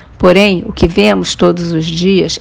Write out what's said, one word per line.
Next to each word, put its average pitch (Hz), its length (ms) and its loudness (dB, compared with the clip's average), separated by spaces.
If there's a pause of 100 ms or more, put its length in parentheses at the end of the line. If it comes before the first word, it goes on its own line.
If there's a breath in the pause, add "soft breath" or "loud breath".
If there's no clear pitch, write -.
(160 loud breath)
Porém, 190 500 2
o - 60 -10
que - 160 0
vemos 196 460 0
todos 175 360 0
os 160 140 -2
dias 170 560 -2